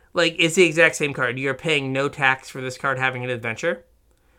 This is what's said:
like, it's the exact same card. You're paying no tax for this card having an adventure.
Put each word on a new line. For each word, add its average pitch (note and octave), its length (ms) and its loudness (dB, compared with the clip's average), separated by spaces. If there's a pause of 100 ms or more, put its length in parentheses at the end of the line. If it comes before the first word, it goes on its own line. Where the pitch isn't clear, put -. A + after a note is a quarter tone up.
(140)
like, E3 240 2
it's E3 160 2
the F#3 100 6
exact D#3+ 320 6
same D3 180 -2
card. C3 260 -4
You're C3+ 160 -2
paying C#3 360 -2
no C3+ 160 0
tax C3+ 420 0
for C3+ 120 -12
this B2+ 160 -8
card C3+ 220 -2
having B2+ 240 -2
an B2+ 80 -4
adventure. A#2+ 520 -4 (560)